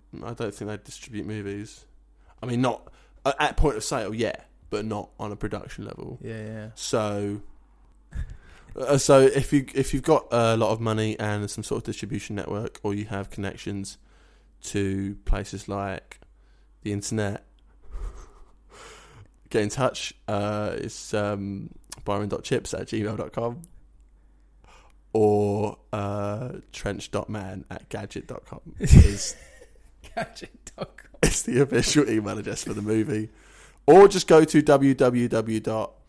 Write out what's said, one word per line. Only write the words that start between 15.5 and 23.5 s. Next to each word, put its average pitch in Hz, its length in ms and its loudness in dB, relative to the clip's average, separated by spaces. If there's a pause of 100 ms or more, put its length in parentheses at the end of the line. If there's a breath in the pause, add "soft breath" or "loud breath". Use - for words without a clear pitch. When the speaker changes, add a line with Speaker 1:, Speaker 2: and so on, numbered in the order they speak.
Speaker 1:
like 98 500 -8 (640)
the 104 80 -4
internet, 101 540 -4 (2000 loud breath)
get 113 120 0
in 104 80 0
touch. - 440 -4 (140)
Uh, 104 480 -2
it's, - 380 -10
um, 101 560 -4 (360)
byron 104 240 -2
dot - 140 -6
chips - 300 -4
at - 140 -8
gmail 107 280 -4
dot - 160 -8
com 120 300 -6 (1500 soft breath)